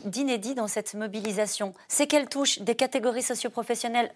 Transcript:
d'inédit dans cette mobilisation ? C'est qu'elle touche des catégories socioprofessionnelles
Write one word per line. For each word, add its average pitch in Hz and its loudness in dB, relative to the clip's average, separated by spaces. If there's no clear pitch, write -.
d'inédit 240 -2
dans 220 0
cette 208 -4
mobilisation ? 208 -2
C'est 285 4
qu'elle 285 4
touche 277 0
des 226 0
catégories 247 2
socioprofessionnelles 233 0